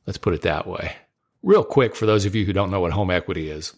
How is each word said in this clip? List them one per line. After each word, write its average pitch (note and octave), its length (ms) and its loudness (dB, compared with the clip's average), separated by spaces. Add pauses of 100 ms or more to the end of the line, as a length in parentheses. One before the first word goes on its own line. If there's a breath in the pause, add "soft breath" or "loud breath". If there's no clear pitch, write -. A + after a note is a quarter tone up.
Let's G#2 120 -8
put F#2 160 0
it D#2+ 80 -6
that D#2+ 240 -2
way. F2+ 260 -8 (500)
Real G3 220 6
quick, A#2+ 300 2
for A2 120 -2
those G#2+ 200 4
of G2 80 -2
you G#2+ 100 0
who G2 80 0
don't G2 200 0
know G2 80 0
what E2+ 120 0
home F#2+ 180 0
equity E2 380 -2
is, D#2 300 -10